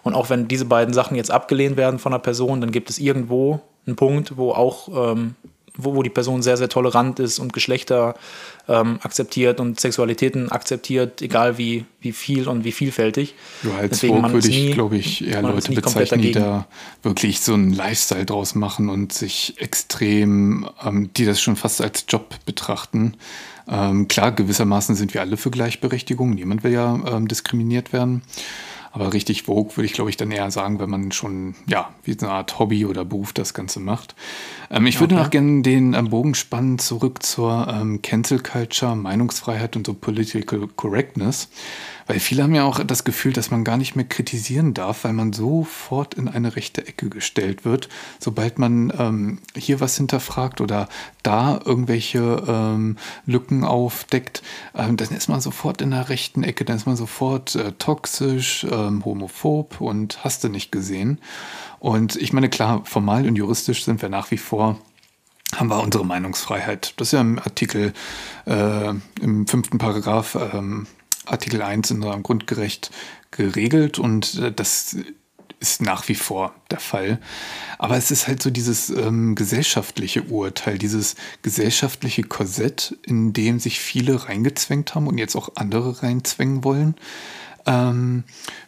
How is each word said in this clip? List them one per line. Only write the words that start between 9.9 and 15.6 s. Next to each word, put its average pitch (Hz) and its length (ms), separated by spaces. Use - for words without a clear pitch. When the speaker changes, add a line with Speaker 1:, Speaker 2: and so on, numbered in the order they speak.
Speaker 1:
akzeptiert, 127 680
egal 120 360
wie, 117 280
wie 120 100
viel 131 360
und 120 180
wie 117 80
vielfältig. 135 600
Speaker 2:
Ja, 101 140
als 101 140
Speaker 1:
Deswegen, 110 240
Speaker 2:
woke 117 80
Speaker 1:
man 120 100
Speaker 2:
würde 113 140
Speaker 1:
ist - 20
Speaker 2:
ich, 135 160
Speaker 1:
nie, 143 60
Speaker 2:
glaub 117 200
ich, - 340
eher 104 160
Speaker 1:
man 101 160
ist 101 80